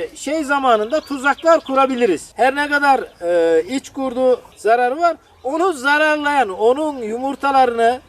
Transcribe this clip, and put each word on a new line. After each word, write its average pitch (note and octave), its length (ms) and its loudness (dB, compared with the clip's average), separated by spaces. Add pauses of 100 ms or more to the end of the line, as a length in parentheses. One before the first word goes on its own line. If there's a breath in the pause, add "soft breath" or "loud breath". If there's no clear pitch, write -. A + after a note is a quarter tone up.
(160)
şey D4+ 280 -4
zamanında C4 560 0
tuzaklar C#4+ 600 0
kurabiliriz. B3+ 760 0
Her C4 200 2
ne D4 140 -4
kadar, C#4+ 320 2 (200)
e, E3 420 2
iç B3+ 260 -8
kurdu B3+ 520 -2 (160)
zararı B3 400 0
var, E4 200 0 (260 soft breath)
onu D#4+ 300 -2
zararlayan, D4 760 0
onun C4 480 0
yumurtalarını, B3+ 1120 0